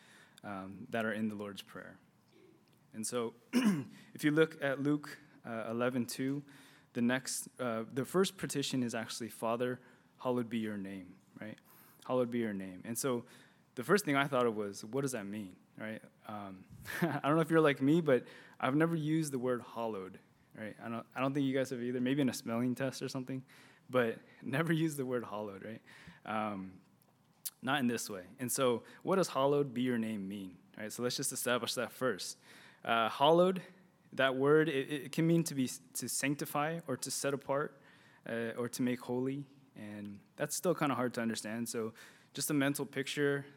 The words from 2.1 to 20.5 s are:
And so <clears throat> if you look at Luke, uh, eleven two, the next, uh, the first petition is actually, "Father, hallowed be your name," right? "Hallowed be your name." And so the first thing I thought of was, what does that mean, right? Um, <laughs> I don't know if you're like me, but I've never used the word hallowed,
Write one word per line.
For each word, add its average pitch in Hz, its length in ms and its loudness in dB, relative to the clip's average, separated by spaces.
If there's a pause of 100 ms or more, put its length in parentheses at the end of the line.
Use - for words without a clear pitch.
And 110 140 -8
so 120 260 -2 (100)
<clears throat> - 120 -10 (600)
if - 80 -8
you 151 100 4
look 160 300 4
at 139 200 0
Luke, 147 340 0 (320)
uh, 110 220 -6
eleven 123 340 0
two, 139 380 -4 (500)
the 123 80 -4
next, 127 480 0 (100)
uh, 113 260 -2 (100)
the 127 100 -2
first 185 320 2
petition 135 460 -2
is 117 120 -2
actually, 113 360 -6
"Father, 123 500 -2 (380)
hallowed 123 320 0
be 117 80 -2
your 107 180 -2
name," 95 380 -10 (260)
right? 110 160 -12 (500)
"Hallowed 127 240 2
be 120 100 0
your 110 120 0
name." 95 320 -8
And 113 140 -6
so 123 260 -2 (520)
the 127 60 -6
first 175 220 2
thing 147 100 0
I 139 120 4
thought 131 180 2
of 113 100 2
was, 101 300 -6
what 117 160 -2
does 135 120 -2
that 107 120 -6
mean, 98 320 -10 (240)
right? 110 220 -8 (260)
Um, 101 360 -10 (140)
<laughs> - 220 -8
I 143 260 0
don't 147 100 6
know 165 40 6
if 160 100 2
you're 160 120 8
like 139 180 6
me, 151 220 6
but 131 220 6 (360)
I've 131 140 2
never 165 200 4
used 156 380 0
the 131 60 -2
word 123 240 0 (120)
hallowed, 104 440 -6 (400)